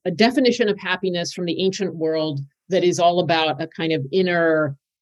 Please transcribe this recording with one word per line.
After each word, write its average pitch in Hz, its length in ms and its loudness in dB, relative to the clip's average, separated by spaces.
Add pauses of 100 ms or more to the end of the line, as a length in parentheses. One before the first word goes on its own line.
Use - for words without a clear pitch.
a 180 60 -2
definition 240 580 2
of 202 100 -2
happiness 180 540 -4
from 180 120 -6
the 170 160 -4
ancient 185 340 -2
world 156 440 -2 (300)
that 170 140 2
is 175 160 2
all 175 200 4
about 156 420 0
a 165 60 -6
kind 160 260 -4
of 139 180 -2
inner, 165 640 2 (260)